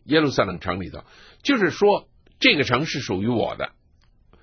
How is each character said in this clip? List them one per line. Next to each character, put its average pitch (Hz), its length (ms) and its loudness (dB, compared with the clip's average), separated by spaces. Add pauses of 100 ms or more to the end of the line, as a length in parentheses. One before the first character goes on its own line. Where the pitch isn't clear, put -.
耶 156 160 2
路 147 120 2
撒 131 120 2
冷 90 160 -6
城 92 220 -6
里 82 80 -10
头， - 160 -16 (380)
就 277 140 2
是 180 140 2
说 202 380 0 (300)
这 247 160 4
个 139 100 2
城 127 200 0
是 151 140 -6
属 101 240 -4
于 110 40 -2
我 117 280 0
的， - 160 -8 (720)